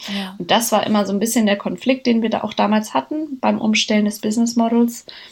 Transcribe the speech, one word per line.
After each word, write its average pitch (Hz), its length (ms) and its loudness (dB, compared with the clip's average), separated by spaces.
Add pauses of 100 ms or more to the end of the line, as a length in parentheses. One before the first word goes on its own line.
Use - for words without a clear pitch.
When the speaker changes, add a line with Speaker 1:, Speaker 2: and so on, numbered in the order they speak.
(160)
Speaker 1:
Ja. 196 220 -8
Speaker 2:
Und 175 140 -6
das 233 200 2
war 208 160 2
immer 208 180 2
so 196 60 -4
ein 202 80 0
bisschen 226 260 2
der 202 120 2
Konflikt, 240 480 -2
den 233 160 2
wir 226 80 0
da 208 120 -2
auch 214 120 -6
damals 214 400 0
hatten 285 480 -4
beim 214 180 2
Umstellen 214 460 2
des 208 140 -2
Business 233 360 0
Models, 233 500 2 (260)